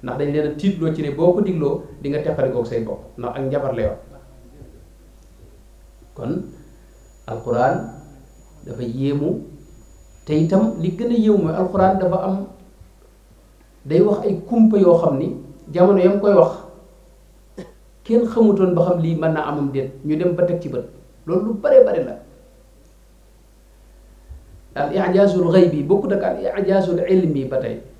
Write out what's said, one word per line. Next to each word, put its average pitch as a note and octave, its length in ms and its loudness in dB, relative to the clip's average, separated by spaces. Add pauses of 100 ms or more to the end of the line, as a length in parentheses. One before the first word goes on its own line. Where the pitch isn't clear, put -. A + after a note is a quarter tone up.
ndax B2+ 160 -8
dañ C#3+ 140 -4
leen D3+ 180 -2
a - 60 -10
tiitloo D#3+ 380 -2
ci D#3 80 -6
ne C#3+ 120 -6
boo E3+ 180 2
ko G#3 100 0
digloo D#3+ 400 -2 (200)
di C#3 60 -6
nga D3 140 -4
teqalikoo B2+ 420 -2
say A2+ 160 -6
mbokk, G#2+ 180 -10 (200)
ndax A#2+ 200 -8
ak C3+ 80 -6
njabar C3+ 300 -4
lay A#2 100 -2
wax. - 120 -6 (2250)
Kon A#2+ 260 -6 (840)
Alxuraan - 640 -2 (760)
dafa A2+ 160 -12
yéemu, C#3 600 -4 (840)
te D3+ 80 -2
itam F3+ 460 2
li F3+ 100 -2
gën A#3+ 200 -4
a A#3+ 40 -2
yéemu G#3+ 240 4
mooy D#3+ 160 0
Alxuraan F#3+ 460 0
dafa F#3 240 0
am, F#3+ 220 -4 (1400)
day D#3+ 160 2
wax G#3 260 2
ay F#3 220 -2
kumpa A3 300 6
yoo F3 200 6
xam D#3 200 0
ni E3 180 -6 (360)
jamono F#3 300 4
yam G3+ 180 4
koy G3+ 140 2
wax - 320 2 (1400)
kenn A#3 200 2
xamutoon F#3+ 480 2
ba E3 120 2
xam F3 160 0
lii D#3+ 160 -2
mën D#3+ 160 0
naa D3+ 160 -4
amam C#3+ 220 -4
déet, C3 180 -6 (140)
ñu D3+ 120 -2
dem F3 200 0
ba F3 100 2
teg E3+ 160 -2
ci - 60 -10
bët. B2 160 -8 (420)
Loolu F#3 200 -2
lu A3+ 80 -4
bare C4 300 6
bare E3 200 -2
la. - 100 -10 (2500)
Al C#3+ 160 -4
i'jaazul F#3 580 2
ghaybi E3 320 4
bokkut G3+ 300 0
ak - 100 -2
al - 140 -2 (260)
i'jaazul F#3 460 0
ilmi D#3+ 400 2
ba C3 100 -4
tey. A2 220 -6 (200)